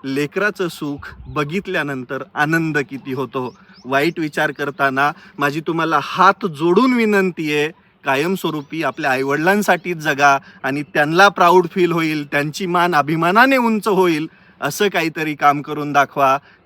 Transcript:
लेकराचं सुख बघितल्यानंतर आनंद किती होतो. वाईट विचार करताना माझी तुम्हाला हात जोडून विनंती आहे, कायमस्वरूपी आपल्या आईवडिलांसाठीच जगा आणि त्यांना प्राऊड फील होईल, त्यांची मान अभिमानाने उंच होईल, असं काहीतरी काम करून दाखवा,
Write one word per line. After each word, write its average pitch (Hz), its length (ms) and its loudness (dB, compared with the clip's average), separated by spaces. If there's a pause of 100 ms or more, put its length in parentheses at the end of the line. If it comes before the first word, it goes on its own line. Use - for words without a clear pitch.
लेकराचं 165 640 -4
सुख 143 460 -10 (120)
बघितल्यानंतर 147 960 -6 (120)
आनंद 156 440 0 (120)
किती 135 220 -12
होतो. 127 420 -6 (300)
वाईट 143 360 -2
विचार 151 300 -2
करताना 139 600 -2 (280)
माझी 143 220 -2
तुम्हाला 160 420 -2
हात 190 460 2
जोडून 175 440 2
विनंती 190 600 0
आहे, 147 180 0 (340)
कायमस्वरूपी 156 760 -2
आपल्या 143 280 -2
आईवडिलांसाठीच 170 840 0
जगा 143 400 2 (260)
आणि 139 200 -4 (120)
त्यांना 160 340 4
प्राऊड 175 380 4
फील 175 260 0
होईल, 156 340 -2
त्यांची 147 400 -4
मान 175 280 0
अभिमानाने 170 600 4
उंच 226 320 0
होईल, 175 380 2 (340)
असं 170 280 -2
काहीतरी 160 460 -2
काम 147 280 2
करून 147 300 -6
दाखवा, 139 440 2 (300)